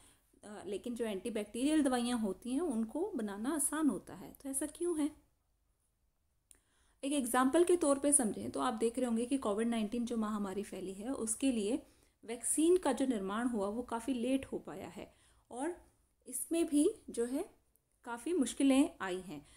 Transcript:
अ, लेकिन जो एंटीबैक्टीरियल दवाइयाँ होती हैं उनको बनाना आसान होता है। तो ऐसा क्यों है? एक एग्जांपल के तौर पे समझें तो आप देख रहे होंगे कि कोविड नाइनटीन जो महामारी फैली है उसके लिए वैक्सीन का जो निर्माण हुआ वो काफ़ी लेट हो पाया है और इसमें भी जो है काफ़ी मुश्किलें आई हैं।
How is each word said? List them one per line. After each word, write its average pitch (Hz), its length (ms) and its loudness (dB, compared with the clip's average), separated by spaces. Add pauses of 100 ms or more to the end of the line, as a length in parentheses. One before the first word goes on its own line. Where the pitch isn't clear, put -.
(440)
अ, 202 220 -14
लेकिन 208 280 -6
जो 233 100 -4
एंटीबैक्टीरियल 226 800 0
दवाइयाँ 247 360 2
होती 220 320 -4
हैं 262 100 0
उनको 294 520 -2
बनाना 220 420 -4
आसान 302 340 0
होता 190 260 -4
है। - 180 -16
तो - 160 -14
ऐसा 269 180 -2
क्यों 339 320 -2
है? 302 120 0 (1900)
एक 277 80 0
एग्जांपल 269 520 4
के 349 120 6
तौर 285 220 4
पे 285 140 2
समझें 233 380 0
तो 269 100 -4
आप 262 140 0
देख 233 240 0
रहे 254 80 0
होंगे 233 200 0
कि 269 120 2
कोविड 220 300 0
नाइनटीन 233 380 -2
जो 240 100 -4
महामारी 208 460 -2
फैली 190 300 -8
है 202 200 -6
उसके 269 400 0
लिए 226 300 0 (420)
वैक्सीन 294 520 2
का 311 160 2
जो 269 140 0
निर्माण 214 420 0
हुआ 208 200 0
वो 226 140 -4
काफ़ी 247 320 -4
लेट 254 320 0
हो 208 120 -6
पाया 170 300 -12
है 175 260 -14 (360)
और 294 260 -4 (500)
इसमें 330 400 -2
भी 294 240 4 (200)
जो 233 140 -2
है 277 260 -4 (540)
काफ़ी 240 280 -6
मुश्किलें 277 580 4 (100)
आई 185 200 -4
हैं। 156 260 -12 (100)